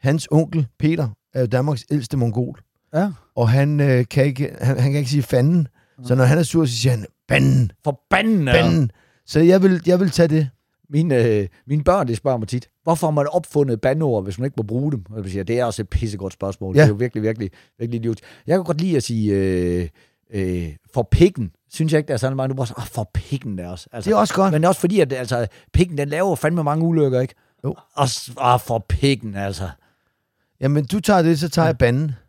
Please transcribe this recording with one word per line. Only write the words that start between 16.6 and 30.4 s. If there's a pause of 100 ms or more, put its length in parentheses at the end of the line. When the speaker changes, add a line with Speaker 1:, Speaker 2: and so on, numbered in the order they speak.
Speaker 1:
Ja.
Speaker 2:
Det
er
jo
virkelig,
virkelig, (280)
virkelig
idiot. (300)
Jeg
kan
godt
lide
at
sige,
øh, (420)
øh, (260)
"for
pikken". (200)
Synes
jeg
ikke,
der
er
særlig
meget,
du
bruger
så,
"Ah,
for
pikken"
der
også.
Altså,
Speaker 1:
Det
er
også
godt.
Speaker 2:
men
også
fordi,
at,
altså, (260)
pikken,
den
laver
jo
fandme
mange
ulykker,
ikke? (300)
Speaker 1:
Jo. (200)
Speaker 2:
Og
s-, (100)
"ah,
for (100)
pikken",
altså. (920)